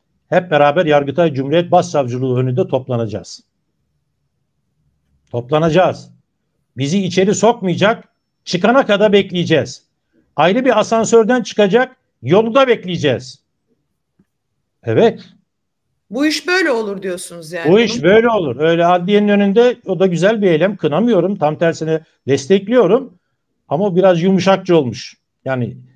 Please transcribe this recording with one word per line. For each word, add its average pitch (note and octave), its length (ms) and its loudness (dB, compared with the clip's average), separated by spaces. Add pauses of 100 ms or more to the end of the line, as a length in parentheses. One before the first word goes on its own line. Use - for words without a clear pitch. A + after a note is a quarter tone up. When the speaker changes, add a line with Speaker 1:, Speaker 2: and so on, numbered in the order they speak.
(280)
Speaker 1:
Hep F3 220 -2
beraber D3 360 2
Yargıtay C#3+ 480 0
Cumhuriyet C#3+ 360 -2
Başsavcılığı C3 640 -2
önünde B2+ 320 -2
toplanacağız. A#2 760 -6 (1900)
Toplanacağız. D3+ 800 0 (680)
Bizi D3+ 280 -2
içeri F#3+ 300 0
sokmayacak, G3+ 760 0 (360)
çıkana A#3+ 420 0
kadar G#3 260 2
bekleyeceğiz. F3 720 0 (540)
Ayrı F#3+ 280 2
bir A#3 140 2
asansörden A3+ 640 2
çıkacak, G#3+ 540 0 (260)
yolda A3 460 2
bekleyeceğiz. E3 760 -4 (1400)
Evet. D3+ 380 0 (920)
Speaker 2:
Bu C4 160 -4
iş D4+ 200 -4
böyle F4+ 240 0
olur G#3 320 -6
diyorsunuz F3 500 -12
yani. E3 200 0
Speaker 1:
Bu G#3+ 80 6
iş A#3 120 0
Speaker 2:
Bunun B2+ 100 -8
Speaker 1:
böyle G#3+ 260 4
olur. D#3 320 -2
Öyle E3 260 2
adliyenin F#3+ 420 2
önünde, G3+ 480 2 (100)
o F3+ 120 -4
da F#3+ 80 2
güzel F#3+ 360 0
bir F#3+ 80 2
eylem. F3 260 0
Kınamıyorum, F#3 600 0
tam D3+ 220 -2
tersine D#3+ 420 -2 (280)
destekliyorum. G3 880 0 (500)
Ama D#3+ 160 -2
o F#3 120 -2
biraz F3+ 260 4
yumuşakça F#3+ 540 2
olmuş. B2 480 -4 (200)
Yani B2+ 320 -6 (200)